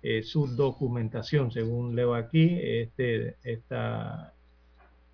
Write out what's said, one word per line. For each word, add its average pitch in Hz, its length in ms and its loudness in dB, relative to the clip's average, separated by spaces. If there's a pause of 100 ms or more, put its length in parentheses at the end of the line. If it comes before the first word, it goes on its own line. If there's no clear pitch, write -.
eh, 113 200 0
su 143 240 0
documentación, 123 1040 0
según 120 460 -2
leo 120 180 2
aquí, 160 480 4
este, 117 800 -2
esta, 113 920 -6 (800)